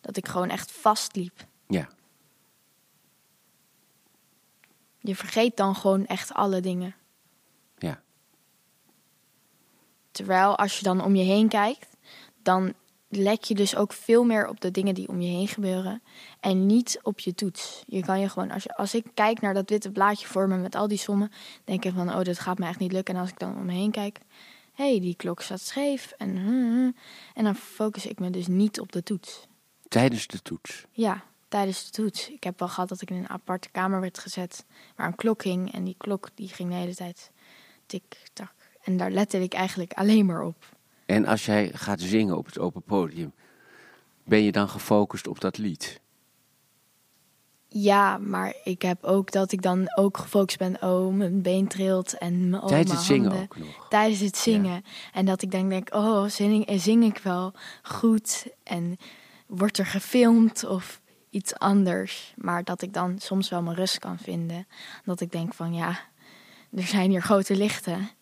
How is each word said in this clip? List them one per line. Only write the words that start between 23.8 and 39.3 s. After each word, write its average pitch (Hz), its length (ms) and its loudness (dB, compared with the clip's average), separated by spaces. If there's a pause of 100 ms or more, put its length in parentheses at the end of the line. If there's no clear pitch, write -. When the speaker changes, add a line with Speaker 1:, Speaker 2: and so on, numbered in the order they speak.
Speaker 1:
kijk, 208 280 -6 (540)
"Hé, 277 180 0
hey, 220 100 4
die 180 160 -2
klok 175 260 -6
staat 190 180 -10
scheef." 277 560 -4
En, 190 200 -6
hm, 226 360 0
hm. 254 180 4 (440)
En 220 100 -2
dan 202 100 4
focus - 520 -6
ik 214 120 -10
me 180 120 -4
dus 180 160 -6
niet 196 340 2
op - 120 -12
de 175 100 -6
toets. - 440 -10 (420)
Speaker 2:
Tijdens 120 380 2
de - 160 -10
toets? - 480 -12
Speaker 1:
Ja, 208 340 -2 (240)
tijdens 196 360 -2
de - 60 -18
toets. - 400 -4
Ik 302 140 -16
heb 180 140 -6
wel 180 100 -4
gehad 180 200 -4
dat 185 120 -10
ik 190 100 -12
in 185 60 -6
een 180 120 -8
aparte 185 420 -8
kamer 190 300 0
werd 185 180 -6
gezet - 460 -10 (320)
waar - 100 -4
een 175 80 -4
klok 220 280 0
hing. 185 300 -4
En 185 120 -6
die 185 140 -6
klok, 196 360 -6
die 196 140 -12
ging 180 220 -8
de 175 60 -4
hele 180 180 -6
tijd 180 360 -14 (560)
tik-tak. - 680 -14 (280)
En 185 140 0
daar 180 140 0
lette 190 320 2